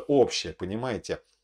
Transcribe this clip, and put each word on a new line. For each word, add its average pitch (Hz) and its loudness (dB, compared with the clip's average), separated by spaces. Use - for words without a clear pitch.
общая, 120 2
понимаете? 101 -6